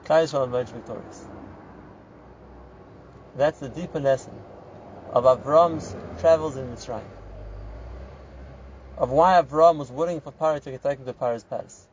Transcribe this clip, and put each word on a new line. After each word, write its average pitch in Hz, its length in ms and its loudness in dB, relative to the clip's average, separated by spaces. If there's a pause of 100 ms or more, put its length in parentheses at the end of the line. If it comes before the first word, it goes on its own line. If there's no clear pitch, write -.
Klal 160 180 4
Yisrael 139 220 0
emerge 123 240 -2
victorious. 107 560 -14 (2000)
That's 147 240 0
the 139 100 -10
deeper 160 300 -8
lesson 135 340 0 (760)
of 120 140 2
Avram's 151 680 4 (280)
travels 156 340 4
in 131 180 -8
Mitzrayim, 113 300 -10 (1900)
of 127 140 -2
why 175 300 8
Avram 156 360 6
was 127 140 -8
willing 160 300 -2
for 143 100 -14
Paro 156 320 -2
to 139 80 -10
get 127 100 -12
taken 135 240 -4
to 123 80 -8
Paro's 120 300 -4
palace - 500 -12